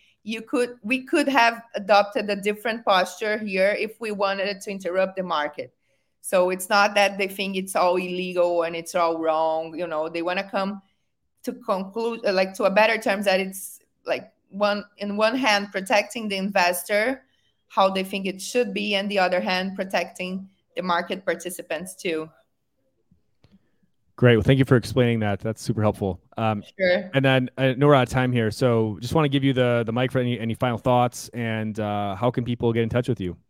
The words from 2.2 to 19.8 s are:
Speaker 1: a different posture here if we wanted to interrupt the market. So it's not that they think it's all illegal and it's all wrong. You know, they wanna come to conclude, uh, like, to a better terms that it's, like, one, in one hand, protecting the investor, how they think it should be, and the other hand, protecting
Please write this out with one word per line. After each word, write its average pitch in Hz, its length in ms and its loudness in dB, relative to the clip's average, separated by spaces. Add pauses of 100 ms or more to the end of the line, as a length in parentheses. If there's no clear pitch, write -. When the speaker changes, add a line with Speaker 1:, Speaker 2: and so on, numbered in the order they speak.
Speaker 1:
a 202 60 -2
different 208 500 -4
posture 208 520 0
here 202 400 0
if 214 220 -8
we 220 120 -6
wanted 196 500 -2
to 214 100 -10
interrupt 190 460 -4
the 185 60 -4
market. 147 500 -4 (480)
So 185 300 2
it's 185 180 -6
not 208 260 4
that 196 220 4
they 196 100 0
think 196 300 -6
it's 190 180 -4
all 180 220 4
illegal 180 640 0
and 170 140 -6
it's 165 180 -8
all 170 240 0
wrong. 160 580 0
You 175 100 -4
know, 156 200 -4
they 170 140 -6
wanna 185 280 -4
come 196 320 -4 (640)
to 247 100 -6
conclude, 226 720 -4
uh, 208 80 2
like, 190 220 0
to 233 80 -2
a 190 80 2
better 214 260 4
terms 208 280 -2
that 190 140 4
it's, 190 400 -10 (260)
like, - 260 -4 (180)
one, 202 360 -2 (120)
in 202 200 -6
one 220 180 2
hand, 208 360 0
protecting 208 560 -2
the 196 100 -2
investor, 196 840 0 (440)
how 190 220 2
they 190 140 -2
think 190 220 -6
it 190 160 -6
should 240 320 -2
be, 208 220 -2
and 196 140 -2
the 196 100 0
other 180 220 2
hand, 190 340 -2
protecting 190 720 -6 (280)